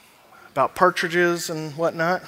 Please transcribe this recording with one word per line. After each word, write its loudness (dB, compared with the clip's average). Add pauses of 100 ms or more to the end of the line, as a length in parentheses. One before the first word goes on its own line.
(520)
about 0
partridges 2
and -6
whatnot, -2